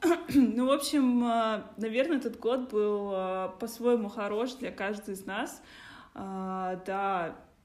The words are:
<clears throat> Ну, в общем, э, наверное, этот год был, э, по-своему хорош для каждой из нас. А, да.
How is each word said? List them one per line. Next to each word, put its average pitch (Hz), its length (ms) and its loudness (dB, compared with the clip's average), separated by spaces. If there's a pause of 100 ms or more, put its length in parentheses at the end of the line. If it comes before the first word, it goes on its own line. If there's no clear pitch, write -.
<clears throat> 339 320 2
Ну, 247 320 6
в 262 60 4
общем, 262 520 4
э, 226 380 2 (140)
наверное, 247 420 0
этот - 200 -4
год 247 320 -2
был, 208 440 0
э, 185 340 -2 (100)
по-своему 233 500 0
хорош 214 460 -4
для 180 160 -8
каждой 202 440 -6
из 190 100 -12
нас. 214 380 -6 (520)
А, 190 640 -4 (100)
да. 190 500 -2 (280)